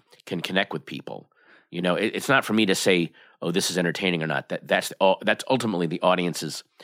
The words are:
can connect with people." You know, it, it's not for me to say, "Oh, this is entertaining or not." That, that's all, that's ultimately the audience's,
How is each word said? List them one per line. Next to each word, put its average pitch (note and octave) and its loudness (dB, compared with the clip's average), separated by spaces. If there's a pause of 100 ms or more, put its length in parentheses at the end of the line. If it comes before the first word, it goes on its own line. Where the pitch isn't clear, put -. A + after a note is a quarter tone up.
(260)
can E2+ -6
connect F#2+ -2
with - -8
people." - -14 (400)
You F2 -6
know, F2+ 2
it, G2+ 0
it's - -4
not C#3 2
for A2 -4
me A2 4
to F#2+ 2
say, F2 2 (320)
"Oh, E2+ -2
this F#2 0
is F2 -2
entertaining F2 0
or D#2+ -2
not." C#2+ -4
That, - -8
that's F#2 0
all, F#2+ 4
that's G#2+ 0
ultimately A2 0
the D#2+ -4
audience's, F2 0 (220)